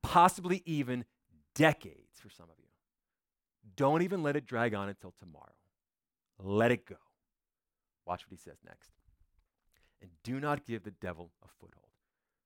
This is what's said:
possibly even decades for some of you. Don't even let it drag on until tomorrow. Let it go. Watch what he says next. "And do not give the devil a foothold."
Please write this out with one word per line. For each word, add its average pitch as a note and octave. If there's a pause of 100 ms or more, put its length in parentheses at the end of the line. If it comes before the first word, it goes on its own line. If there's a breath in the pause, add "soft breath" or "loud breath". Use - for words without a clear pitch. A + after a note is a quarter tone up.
possibly F3+
even B2+ (500)
decades C3+
for G#2
some E2+
of E2
you. - (1080)
Don't C#3+
even F#3
let C#3+
it C#3+
drag A#2
on G2
until F#2+
tomorrow. - (800)
Let G#2
it A#2+
go. - (1080)
Watch F2+
what -
he F#2
says -
next. - (1120)
"And F#2 (120)
do B2+
not D3
give A2+
the G#2
devil F2 (120)
a -
foothold." - (600)